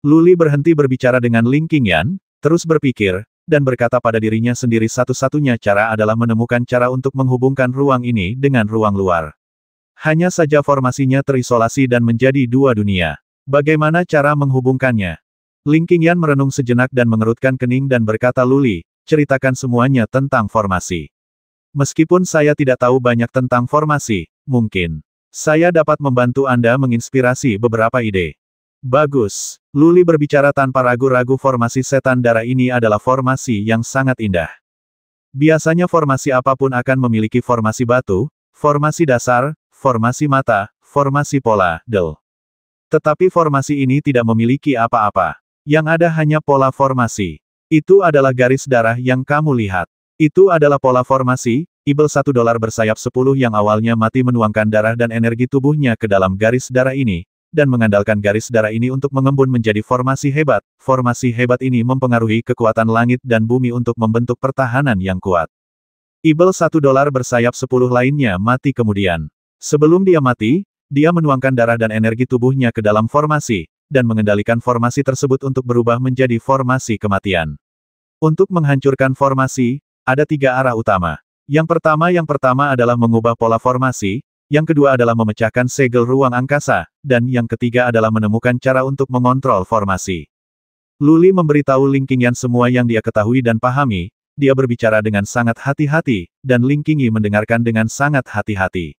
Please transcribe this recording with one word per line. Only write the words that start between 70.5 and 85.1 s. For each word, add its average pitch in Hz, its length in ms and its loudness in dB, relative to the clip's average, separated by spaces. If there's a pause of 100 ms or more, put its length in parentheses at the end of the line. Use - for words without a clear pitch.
dia 147 240 2
menuangkan 139 400 0
darah 117 240 0
dan 110 160 -2
energi 113 320 0
tubuhnya 127 480 0
ke - 80 -6
dalam 107 320 0
formasi, 147 560 -2 (240)
dan 127 160 2
mengendalikan 107 560 0
formasi 123 400 -2
tersebut 135 400 -2
untuk 131 240 -4
berubah 120 320 0
menjadi 127 400 0
formasi 131 560 -2
kematian. 95 640 -4 (640)
Untuk 160 240 2
menghancurkan 139 640 0
formasi, 135 720 -2 (240)
ada 131 160 2
tiga 135 320 0
arah 127 240 0
utama. 92 400 -2 (240)
Yang 156 320 0
pertama, 160 320 0
yang 175 160 0
pertama 139 480 0
adalah 120 240 2
mengubah 117 400 0
pola 113 240 0
formasi, 127 640 -2 (240)
yang 151 160 0
kedua 143 320 2
adalah 120 160 2